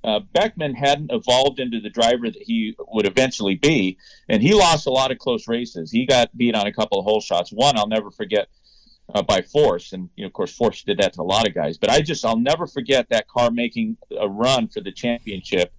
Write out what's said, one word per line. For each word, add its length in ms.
Uh, 160
Beckman 400
hadn't 400
evolved 460
into 200
the 100
driver 400
that 120
he 340
would 180
eventually 500
be, 420
and 140
he 140
lost 320
a 20
lot 220
of 80
close 280
races. 440
He 160
got 280
beat 200
on 100
a 80
couple 260
of 60
hole 160
shots. 300
One 260
I'll 100
never 220
forget, 380
uh, 80
by 220
Force, 500
and, 220
you 80
know, 40
of 60
course, 220
Force 280
did 140
that 160
to 80
a 20
lot 240
of 60
guys. 240
But 140
I 100
just, 240
I'll 140
never 260
forget 440
that 180
car 240
making 440
a 80
run 420
for 120
the 100
championship 880